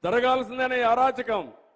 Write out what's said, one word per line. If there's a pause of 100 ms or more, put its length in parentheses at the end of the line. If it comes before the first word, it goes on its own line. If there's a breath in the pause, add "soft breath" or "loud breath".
జరగాల్సిందేనే
ఈ
అరాచకం. (320)